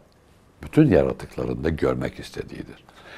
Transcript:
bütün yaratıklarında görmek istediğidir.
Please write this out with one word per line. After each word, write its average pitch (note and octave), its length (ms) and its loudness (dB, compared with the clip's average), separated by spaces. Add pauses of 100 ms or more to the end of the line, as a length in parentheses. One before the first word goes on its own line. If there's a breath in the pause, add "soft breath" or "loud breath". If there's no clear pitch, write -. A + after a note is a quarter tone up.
(640)
bütün D3+ 260 4
yaratıklarında C2 800 0
görmek C2 500 -2
istediğidir. - 680 -14 (340 soft breath)